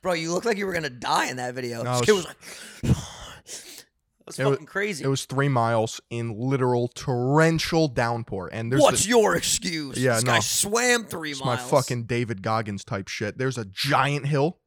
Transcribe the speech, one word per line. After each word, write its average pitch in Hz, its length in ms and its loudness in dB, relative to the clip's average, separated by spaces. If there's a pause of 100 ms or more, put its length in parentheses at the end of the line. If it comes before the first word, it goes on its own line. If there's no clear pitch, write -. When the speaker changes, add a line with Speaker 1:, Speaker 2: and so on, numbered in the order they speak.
Speaker 1:
Bro, 185 120 -2
you 165 200 -2
looked 185 120 -2
like 226 120 2
you 202 80 -2
were 185 80 -4
gonna 160 160 -2
die 131 400 0
in 127 80 -6
that 127 180 -6
video. 120 280 -6
Speaker 2:
No, 123 100 -2
Speaker 1:
This 123 80 2
Speaker 2:
it 120 40 2
Speaker 1:
kid 214 60 6
Speaker 2:
was 190 140 4
Speaker 1:
was - 100 -14 (480)
like, - 140 4
<sighs> - 80 -10 (420)
It - 800 -20
was - 120 -14
Speaker 2:
it 131 60 0
wa-, 139 60 4
Speaker 1:
fucking 139 140 -2
crazy. 190 400 -4
Speaker 2:
it - 20 2
was 135 180 0
three 139 220 0
miles 117 640 2
in 117 280 -4
literal 123 520 2
torrential 156 1000 2
downpour. 117 640 -2
And 117 200 -4
there's 139 100 4
Speaker 1:
What's 120 220 6
Speaker 2:
the 196 60 -4
Speaker 1:
your 208 260 6
excuse? 156 640 -4
Speaker 2:
Yeah, 123 180 2
Speaker 1:
This 113 80 2
guy 123 120 2
Speaker 2:
no. 113 60 4
Speaker 1:
swam 233 640 0
three 156 260 -8
Speaker 2:
It's 135 80 -8
my 127 160 0
Speaker 1:
miles. 123 140 -6
Speaker 2:
fucking 127 360 2
David 117 360 -2
Goggins 107 420 -2
type 98 240 -6
shit. 104 300 -6
There's 131 200 -2
a 113 80 -6
giant 139 600 0
hill. 156 420 0